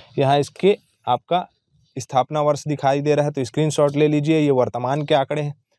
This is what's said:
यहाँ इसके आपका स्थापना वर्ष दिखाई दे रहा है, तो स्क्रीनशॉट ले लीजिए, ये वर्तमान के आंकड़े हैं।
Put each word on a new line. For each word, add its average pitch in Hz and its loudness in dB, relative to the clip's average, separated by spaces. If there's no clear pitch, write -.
यहाँ 139 2
इसके 185 0
आपका 165 -2
स्थापना 135 -2
वर्ष 147 0
दिखाई 143 0
दे 147 2
रहा 143 2
है, 147 -2
तो 139 -4
स्क्रीनशॉट 147 0
ले 151 4
लीजिए, 151 0
ये 147 2
वर्तमान 127 0
के 147 0
आंकड़े 147 -2
हैं। 147 -6